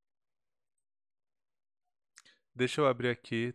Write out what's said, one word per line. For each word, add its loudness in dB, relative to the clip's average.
Deixa 0
eu 6
abrir 2
aqui, -2